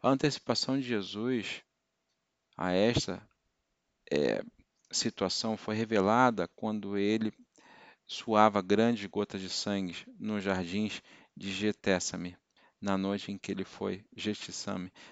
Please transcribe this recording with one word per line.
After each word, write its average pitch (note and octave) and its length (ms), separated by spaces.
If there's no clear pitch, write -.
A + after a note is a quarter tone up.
A - 80
antecipação C3+ 640
de C3+ 80
Jesus G#2+ 800
a F2+ 140
esta, G2 560
é, C2+ 320
situação A2 640
foi G#2+ 200
revelada A2 760
quando G2+ 480
ele G#2+ 340
suava G#2+ 540
grandes G2+ 460
gotas G2+ 340
de F#2 100
sangue F#2+ 440
nos G#2 240
jardins F#2+ 580
de G2 140
Getésame, F#2 840
na G2 160
noite G2 340
em G2 60
que - 140
ele F#2+ 140
foi, G2 380
Getissame, G2+ 760